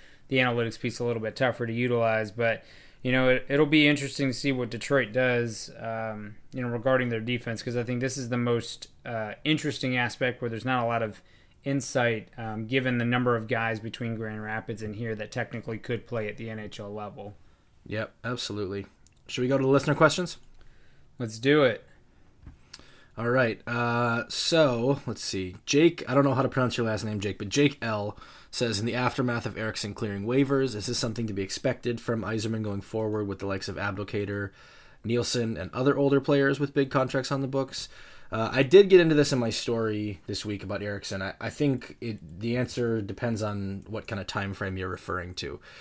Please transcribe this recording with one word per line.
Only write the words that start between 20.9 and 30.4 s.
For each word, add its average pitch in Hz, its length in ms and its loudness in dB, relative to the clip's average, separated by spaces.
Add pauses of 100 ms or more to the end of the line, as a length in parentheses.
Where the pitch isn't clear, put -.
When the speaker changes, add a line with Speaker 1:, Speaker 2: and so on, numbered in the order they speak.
Speaker 1:
Let's 110 200 -6
do 143 240 6
it. 120 220 4 (1300)
Speaker 2:
All 117 100 -2
right. 123 400 4
Uh, 120 600 0
so, 139 800 4
let's 113 160 -6
see. 92 340 -4 (100)
Jake, 165 420 4
I 127 60 -2
don't 139 100 6
know 135 100 4
how 131 80 2
to 131 60 2
pronounce 123 280 0
your 120 100 0
last 107 180 -2
name, 107 160 -4
Jake, 98 180 -4
but 104 100 -6
Jake 143 340 2
L 107 340 -4 (340)
says, 113 300 -2
"In 113 60 -2
the 110 80 0
aftermath 123 520 0
of 104 100 -6
Eriksson 104 380 -6
clearing 101 300 -4
waivers, 135 500 2